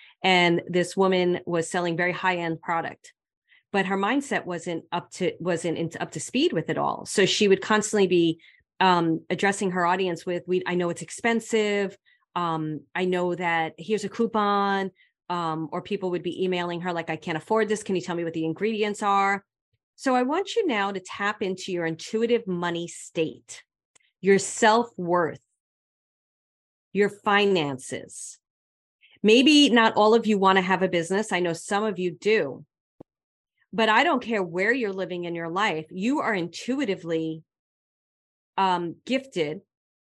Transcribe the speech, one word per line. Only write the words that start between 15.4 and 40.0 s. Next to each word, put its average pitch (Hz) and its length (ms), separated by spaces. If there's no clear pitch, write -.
or 175 100
people 190 300
would 175 140
be 180 180
emailing 175 380
her 180 120
like, 165 160
"I 160 60
can't 160 240
afford 220 300
this. 208 160
Can 196 100
you 175 80
tell 175 140
me 170 80
what 160 100
the 160 100
ingredients 208 560
are?" 196 440
So 254 220
I 247 80
want 359 320
you 427 100
now 202 240
to 190 80
tap 208 420
into 190 320
your 170 140
intuitive 220 640
money 170 400
state, - 760
your 190 200
self-worth, 180 1000
your 202 160
finances. 190 1300
Maybe 269 480
not 226 240
all 214 200
of 226 120
you 214 100
wanna 190 260
have 180 200
a 185 60
business. 180 420
I 180 100
know 175 120
some 208 320
of 196 160
you 180 100
do, 165 540
but 220 160
I 220 140
don't 285 200
care 208 200
where 185 300
you're 226 200
living 180 340
in 170 100
your 165 140
life. 175 400
You 214 300
are 214 140
intuitively, 170 1080
um, 175 480
gifted. 196 560